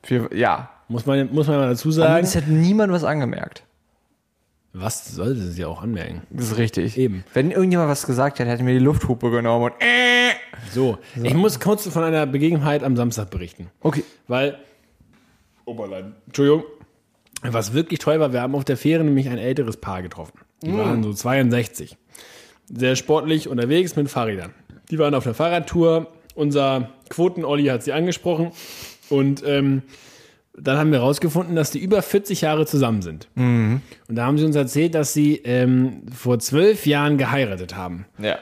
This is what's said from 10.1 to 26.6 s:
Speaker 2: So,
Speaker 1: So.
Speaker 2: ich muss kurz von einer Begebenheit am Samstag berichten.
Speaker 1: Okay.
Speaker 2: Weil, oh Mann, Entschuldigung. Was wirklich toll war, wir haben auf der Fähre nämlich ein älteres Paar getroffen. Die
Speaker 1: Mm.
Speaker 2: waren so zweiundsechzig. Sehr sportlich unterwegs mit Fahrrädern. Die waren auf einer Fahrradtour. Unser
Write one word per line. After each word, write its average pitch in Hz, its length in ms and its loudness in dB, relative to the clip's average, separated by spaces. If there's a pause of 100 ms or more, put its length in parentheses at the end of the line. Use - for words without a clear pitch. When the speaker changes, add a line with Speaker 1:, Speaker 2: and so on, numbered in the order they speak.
Speaker 2:
So, 123 240 0 (180)
Speaker 1:
So. 117 80 -6
Speaker 2:
ich 120 100 0
muss 170 260 2
kurz 208 280 0
von 165 160 -2
einer 160 240 2
Begebenheit 147 560 0
am 135 140 2
Samstag 117 320 -2
berichten. 87 400 -12 (120)
Speaker 1:
Okay. 151 220 0 (240)
Speaker 2:
Weil, 127 300 0 (1080)
oh 120 80 -10
Mann, 98 400 -10 (140)
Entschuldigung. 147 360 4 (800)
Was 113 320 -4
wirklich 160 260 -2
toll 156 200 0
war, 143 140 2
wir 123 80 -2
haben 131 140 -4
auf 139 100 -4
der 135 100 0
Fähre 160 280 2
nämlich 135 260 2
ein 123 80 -6
älteres 120 400 -4
Paar 92 240 -8
getroffen. 82 380 -14 (240)
Die 160 80 -4
Speaker 1:
Mm. 196 80 -2
Speaker 2:
waren 117 240 0
so 107 100 -4
zweiundsechzig. 123 840 -2 (800)
Sehr 127 220 0
sportlich 156 520 0
unterwegs 139 480 0
mit 147 140 0
Fahrrädern. 101 420 -4 (380)
Die 160 100 -4
waren 147 140 4
auf 131 120 0
einer 113 100 -2
Fahrradtour. 165 720 2 (260)
Unser 135 560 0 (200)